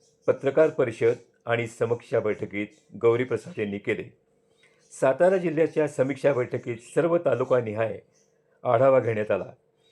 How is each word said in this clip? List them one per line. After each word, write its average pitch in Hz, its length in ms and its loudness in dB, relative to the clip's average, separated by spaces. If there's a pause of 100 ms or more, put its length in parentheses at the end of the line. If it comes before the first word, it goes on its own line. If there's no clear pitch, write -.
(280)
पत्रकार 135 420 2
परिषद 120 440 0 (320)
आणि 117 220 -2
समीक्षा 117 520 -4
बैठकीत 104 480 -4 (340)
गौरीप्रसाद 117 580 0
यांनी 104 180 -4
केले. 101 440 -8 (800)
सातारा 175 360 2
जिल्ह्याच्या 156 500 0
समीक्षा 139 460 0
बैठकीत 123 440 -4
सर्व 165 400 0
तालुकानिहाय 120 840 0 (640)
आढावा 127 360 4
घेण्यात 110 320 -2
आला. 92 140 0 (460)